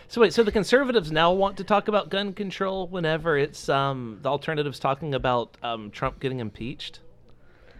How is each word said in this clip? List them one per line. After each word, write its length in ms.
so 140
wait, 120
so 80
the 120
conservatives 580
now 220
want 240
to 80
talk 240
about 200
gun 240
control 540
whenever 500
it's, 320
um, 540
the 60
alternatives 500
talking 340
about, 480
um, 300
Trump 300
getting 180
impeached? 640